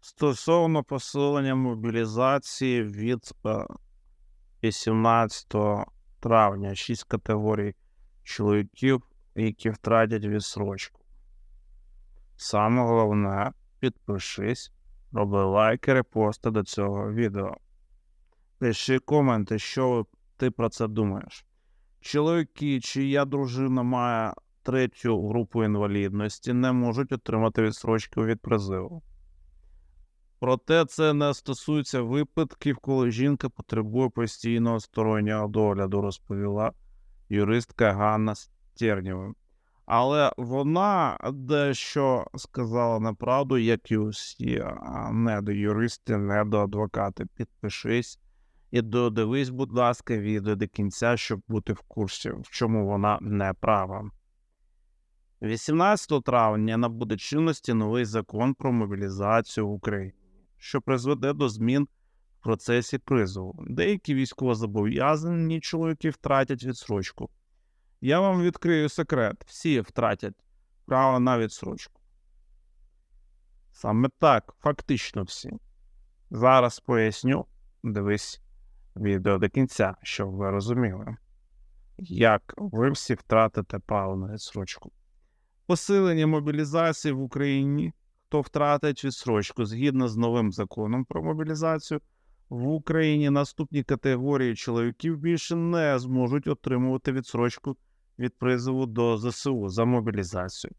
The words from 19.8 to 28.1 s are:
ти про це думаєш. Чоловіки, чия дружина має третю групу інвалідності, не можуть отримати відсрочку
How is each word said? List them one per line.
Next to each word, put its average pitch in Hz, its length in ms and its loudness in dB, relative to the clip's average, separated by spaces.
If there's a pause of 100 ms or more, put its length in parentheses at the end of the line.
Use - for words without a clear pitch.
ти 127 140 0
про 117 180 0
це 113 180 -4
думаєш. 107 580 -2 (540)
Чоловіки, 147 800 0
чия 139 460 0
дружина 131 580 -2
має 120 500 0 (300)
третю 120 640 0
групу 113 360 0
інвалідності, 104 920 0
не 127 180 2
можуть 123 400 0
отримати 113 520 0
відсрочку 110 640 0